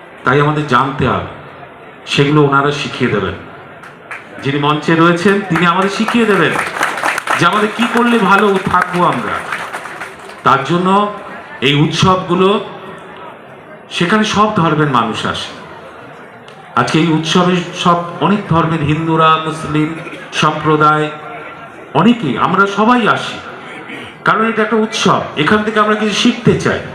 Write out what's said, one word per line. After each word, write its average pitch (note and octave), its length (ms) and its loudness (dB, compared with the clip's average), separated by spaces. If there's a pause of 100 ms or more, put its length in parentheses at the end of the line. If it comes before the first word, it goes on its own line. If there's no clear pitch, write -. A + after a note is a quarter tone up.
(240)
তাই B2+ 180 4
আমাদের D3+ 260 0
জানতে C3+ 400 0
হবে, F#2 240 -2 (720)
সেগুলো C#3+ 420 2
ওনারা C#3 240 2
শিখিয়ে B2 440 -2
দেবেন। F#2 220 -4 (1080)
যিনি C#3 160 -2
মঞ্চে D3+ 360 2
রয়েছেন, E3+ 400 4 (140)
তিনি E3 160 0
আমাদের F#3+ 320 2
শিখিয়ে A3+ 280 2
দেবেন E3+ 280 2 (840)
যে D3+ 80 0
আমাদের G#3 320 2
কি A#3 160 0
করলে A#3+ 260 4
ভালো G3 280 4 (240)
থাকবো F3 340 0
আমরা। A#2+ 300 -2 (1080)
তার C3+ 260 4
জন্য F3 200 2 (720)
এই C#3+ 140 2 (100)
উৎসবগুলো, F#3 640 2 (1400)
সেখানে G#3+ 340 0
সব G#3 320 2
ধর্মের D3+ 420 2
মানুষ A2 280 -2
আসে। - 260 -6 (1200)
আজকে B2+ 240 2
এই E3 180 2
উৎসবে F3+ 380 2 (280)
সব, F3 140 4 (240)
অনেক G3 280 2
ধর্মের, D#3+ 420 0
হিন্দুরা, D#3+ 380 2 (160)
মুসলিম D3+ 440 -2 (440)
সম্প্রদায়, D3+ 760 2 (840)
অনেকেই, E3 440 2
আমরা F#3 260 2 (140)
সবাই A3 300 2
আসি, C3 300 -2 (880)
কারণ G3+ 240 2
এটা A3 120 0
একটা G#3+ 140 0
উৎসব। G3 460 2 (160)
এখান G#3+ 260 2
থেকে G#3+ 160 -2
আমরা G#3+ 160 2
কিছু G#3+ 280 -2
শিখতে A3+ 360 2
চাই - 200 -2 (160)